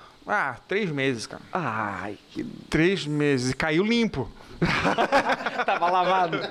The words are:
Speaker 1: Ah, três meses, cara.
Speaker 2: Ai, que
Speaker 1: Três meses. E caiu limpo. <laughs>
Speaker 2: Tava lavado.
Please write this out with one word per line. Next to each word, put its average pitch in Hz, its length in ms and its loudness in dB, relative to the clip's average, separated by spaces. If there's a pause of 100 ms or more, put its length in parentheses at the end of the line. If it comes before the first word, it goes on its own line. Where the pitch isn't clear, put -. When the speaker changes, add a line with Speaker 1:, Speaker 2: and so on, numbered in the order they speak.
(280)
Speaker 1:
Ah, 170 280 -2 (120)
três 196 240 -2
meses, 135 360 -2
cara. - 140 -14 (120)
Speaker 2:
Ai, 107 640 -4 (140)
que - 120 -8 (280)
Speaker 1:
Três 160 340 2
meses. 143 460 2
E - 40 -4
caiu 160 280 0
limpo. 214 460 0 (300)
<laughs> - 1040 0
Speaker 2:
Tava 175 240 2
lavado. 180 500 2 (120)